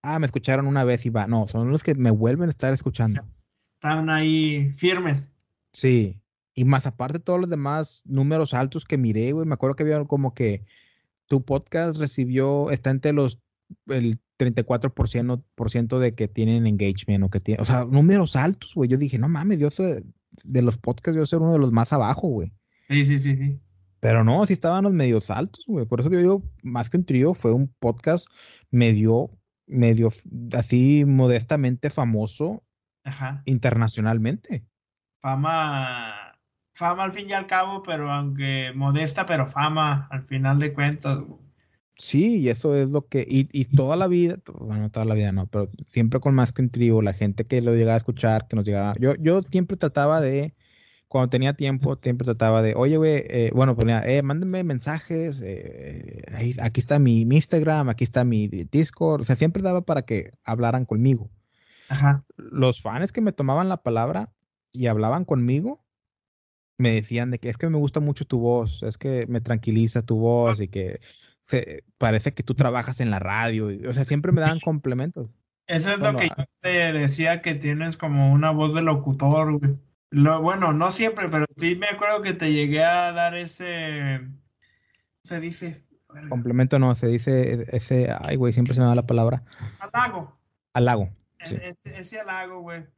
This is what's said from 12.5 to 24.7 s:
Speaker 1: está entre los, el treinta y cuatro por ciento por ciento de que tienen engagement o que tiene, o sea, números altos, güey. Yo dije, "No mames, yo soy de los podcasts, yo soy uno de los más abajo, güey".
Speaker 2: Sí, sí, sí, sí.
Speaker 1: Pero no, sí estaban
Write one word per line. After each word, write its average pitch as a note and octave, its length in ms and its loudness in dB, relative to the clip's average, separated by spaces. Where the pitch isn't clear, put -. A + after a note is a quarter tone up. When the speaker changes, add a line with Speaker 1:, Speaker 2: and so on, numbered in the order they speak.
Speaker 1:
está C3+ 180 -2
entre C3+ 240 0
los, C#3 260 0
el A#2 320 0
treinta B2 240 0
y - 40 -2
cuatro B2+ 280 -2
por A2+ 140 0
ciento B2 360 -2
por A#2 160 -4
ciento A#2+ 280 0
de A#2 160 2
que A2 120 -2
tienen A2+ 400 2
engagement G2 560 0
o F#2+ 60 2
que G2 100 -2
tiene, G#2+ 220 -2
o A2 40 0
sea, B2 200 2
números D#3 500 4
altos, D#3 400 -2
güey. C3 140 0
Yo C3 80 2
dije, C3+ 220 -2
"No C3+ 100 0
mames, E3 300 0
yo D3 120 2
soy F3+ 320 -4
de C3 180 0
los A#2+ 160 2
podcasts, - 400 -2
yo D#3 80 2
soy E3 140 0
uno D#3+ 140 2
de D#3 60 4
los B2+ 120 4
más A#2 220 2
abajo, C3+ 340 0
güey". G#2+ 240 -4
Speaker 2:
Sí, C#3+ 160 4
sí, C#3+ 140 2
sí, C#3 160 0
sí. C#3 240 -2
Speaker 1:
Pero A2+ 260 4
no, D#3+ 200 4
sí F#3+ 80 0
estaban F3+ 300 0